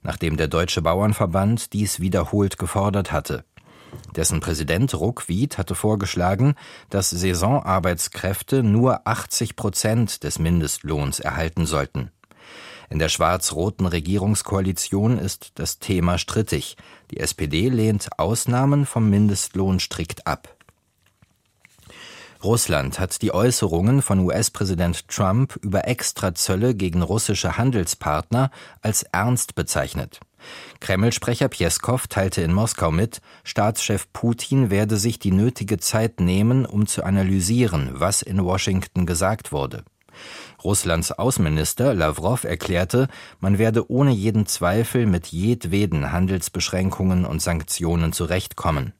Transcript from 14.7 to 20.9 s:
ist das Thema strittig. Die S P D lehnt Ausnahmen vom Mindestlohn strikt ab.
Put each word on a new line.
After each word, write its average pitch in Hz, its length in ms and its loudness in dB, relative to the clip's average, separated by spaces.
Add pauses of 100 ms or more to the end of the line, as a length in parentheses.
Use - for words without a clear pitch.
ist - 360 -8
das - 220 -6
Thema 87 400 0
strittig. - 580 -4 (360)
Die - 60 -10
S - 180 -4
P 80 100 -4
D 80 240 0
lehnt 110 480 0
Ausnahmen 123 680 2
vom 110 240 2
Mindestlohn 95 680 2
strikt - 460 -6
ab. - 300 -6 (1900)